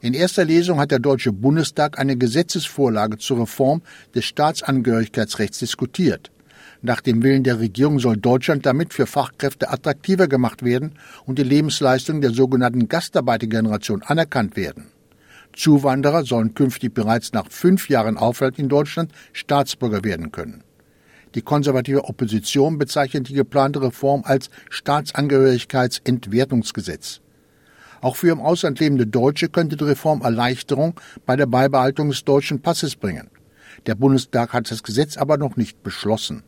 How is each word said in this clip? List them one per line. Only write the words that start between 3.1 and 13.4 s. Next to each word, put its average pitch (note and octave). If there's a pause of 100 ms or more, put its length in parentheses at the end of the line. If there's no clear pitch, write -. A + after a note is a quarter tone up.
zur A#2+
Reform C3+ (320)
des -
Staatsangehörigkeitsrechts A#2
diskutiert. B2 (500)
Nach A#2+
dem A2+
Willen C3+
der A#2+
Regierung A#2+
soll A#2
Deutschland B2
damit C#3+
für C3
Fachkräfte -
attraktiver F3+
gemacht B2
werden C3 (320)
und C3
die C#3+
Lebensleistung C#3+
der B2+
sogenannten B2
Gastarbeitergeneration A2+